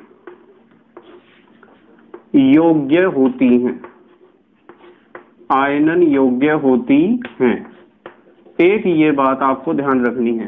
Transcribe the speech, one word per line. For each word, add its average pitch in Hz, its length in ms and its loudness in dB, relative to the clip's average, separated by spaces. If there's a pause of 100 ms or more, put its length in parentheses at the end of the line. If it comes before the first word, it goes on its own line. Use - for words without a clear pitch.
(2250)
योग्य 151 680 2 (120)
होती 131 320 0 (100)
हैं, 120 220 -2 (1700)
आयनन 147 540 0
योग्य 135 560 0
होती 135 400 0 (340)
हैं। 120 220 0 (1080)
एक 196 260 2
ये 156 260 2
बात 135 300 -2
आपको 135 300 -4
ध्यान 139 320 -2
रखनी 117 320 -2
है 107 100 -8